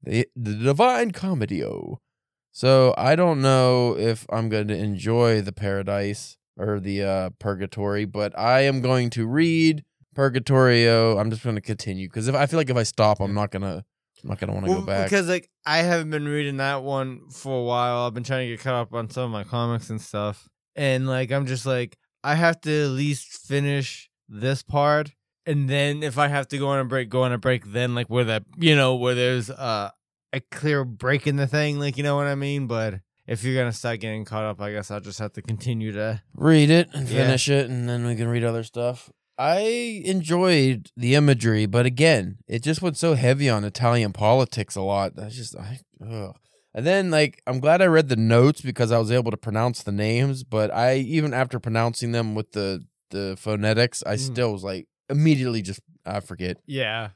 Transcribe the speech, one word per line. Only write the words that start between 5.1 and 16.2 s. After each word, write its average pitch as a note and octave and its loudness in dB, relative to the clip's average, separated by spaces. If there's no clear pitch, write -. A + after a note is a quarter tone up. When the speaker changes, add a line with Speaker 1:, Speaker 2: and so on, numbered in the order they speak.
Speaker 1:
the F#2+ -6
Paradise G2+ -4
or G#2 -2
the, G2 -4
uh, F#2+ -2
Purgatory, G2+ -4
but G#2 -6
I B2 4
am C3+ 2
going B2+ 2
to A2+ -4
read D#3+ 2
Purgatorio. A#2+ 4
I'm G#2+ 0
just A2 -6
gonna A2 -4
continue, F#2+ -8
'cause A2 -6
if, C3+ -2
I C#3+ 2
feel D#3+ 0
like D3 0
if B2 2
I A#2 2
stop, G#2+ 2
I'm G2 -2
not G#2 -2
gonna, F#2+ -6
I'm - -16
not G2+ -6
gonna G2 -6
wanna G2 -4
Speaker 2:
Well, F#3 2
Speaker 1:
go G2 -8
back. G2 0
Speaker 2:
because, F3+ 0
like, F3+ -4
I D3+ 2
haven't E3+ 0
been D3 -4